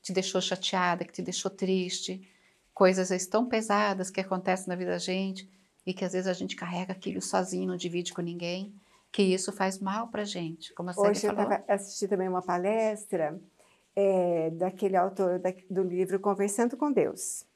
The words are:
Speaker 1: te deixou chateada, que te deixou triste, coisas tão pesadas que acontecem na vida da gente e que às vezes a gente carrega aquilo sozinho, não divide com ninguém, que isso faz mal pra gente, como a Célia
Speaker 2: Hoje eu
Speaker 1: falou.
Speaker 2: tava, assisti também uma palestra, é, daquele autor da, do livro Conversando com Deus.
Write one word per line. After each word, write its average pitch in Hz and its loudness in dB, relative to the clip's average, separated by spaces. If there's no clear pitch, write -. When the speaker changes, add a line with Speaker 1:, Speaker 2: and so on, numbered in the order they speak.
Speaker 1:
te - -8
deixou 185 0
chateada, 180 0
que - -20
te - -8
deixou 180 -4
triste, 190 -2
coisas 185 4
tão 240 2
pesadas 208 0
que 190 -2
acontecem 185 0
na 180 -2
vida 180 -4
da 175 -2
gente 190 -4
e 180 -4
que 185 -4
às 180 -2
vezes 185 0
a 185 0
gente 185 -6
carrega 180 -6
aquilo - -6
sozinho, 185 0
não 180 -2
divide 175 -4
com 180 -6
ninguém, 175 -6
que - 2
isso 185 2
faz 190 -2
mal 214 -4
pra 208 -4
gente, 170 -8
como 180 -6
a 175 -8
Célia 202 4
Speaker 2:
Hoje 202 0
eu 208 2
Speaker 1:
falou. 202 0
Speaker 2:
tava, 202 0
assisti 202 0
também 190 2
uma 180 0
palestra, 185 0
é, 175 4
daquele 185 0
autor 185 2
da, 180 0
do 190 0
livro 185 0
Conversando 202 2
com 294 0
Deus. - 0